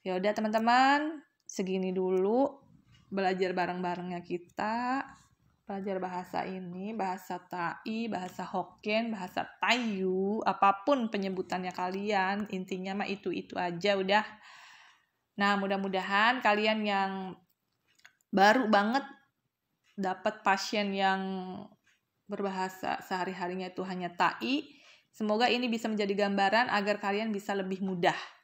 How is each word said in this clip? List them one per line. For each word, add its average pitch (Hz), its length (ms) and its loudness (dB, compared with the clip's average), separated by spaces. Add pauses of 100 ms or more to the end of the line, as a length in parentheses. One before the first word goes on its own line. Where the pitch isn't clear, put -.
Ya 185 160 -4
udah, 196 160 0
teman-teman, 254 880 2 (240)
segini 185 480 -2
dulu 190 640 2 (560)
belajar 190 400 0
bareng-barengnya 180 720 -4
kita. 226 800 -4 (640)
Belajar 196 320 -4
bahasa 180 480 -6
ini, 185 480 -8
bahasa 190 400 -4
Tai, 180 720 -6
bahasa 185 400 -6
Hokkien, 214 640 -2
bahasa 185 320 -6 (160)
Taiyu, 196 880 0
apapun 214 640 4
penyebutannya 185 640 -4
kalian, 196 720 0
intinya 190 560 -4
mah - 80 -8
itu-itu 185 480 -6
aja 180 400 0
udah. 196 240 4 (1120)
Nah, 202 240 2
mudah-mudahan 196 800 2
kalian 214 400 4
yang 196 320 0 (1200)
baru 214 400 6
banget 220 320 4 (960)
dapat 190 400 -2
pasien 196 560 0
yang 190 240 2 (1040)
berbahasa 190 800 -4
sehari-harinya 185 640 -6
itu 185 160 -8
hanya 180 320 -6
Tai, 233 480 0 (480)
semoga 214 320 0
ini 247 240 2
bisa 226 240 -2
menjadi 202 320 2
gambaran 202 480 2
agar 202 240 2
kalian 208 400 -2
bisa 196 160 -4
lebih 190 320 -2
mudah. 180 320 2 (280)